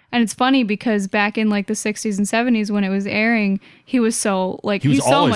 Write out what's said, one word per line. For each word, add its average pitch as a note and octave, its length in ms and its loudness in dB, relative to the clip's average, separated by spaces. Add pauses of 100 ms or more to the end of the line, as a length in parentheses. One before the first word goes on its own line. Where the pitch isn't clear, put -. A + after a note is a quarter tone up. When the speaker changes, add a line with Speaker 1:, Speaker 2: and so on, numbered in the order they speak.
(120)
Speaker 1:
And A#3+ 100 2
it's G#3+ 120 -2
funny C4 280 2
because G#3 460 -2
back G#3 280 -2
in, A3 140 0
like, G#3 160 -2
the G#3+ 80 -4
sixties G#3 420 -4
and G3+ 120 0
seventies A3+ 420 0
when G3+ 140 0
it F#3+ 60 -2
was G3 180 -2
airing, G#3+ 500 0 (260)
he - 140 -2
was A#3 160 2
so, F#3 480 -2
like, G3+ 200 -2
Speaker 2:
He - 60 2
was C4 100 4
Speaker 1:
he's - 60 0
so C4 100 2
Speaker 2:
always C#4+ 220 4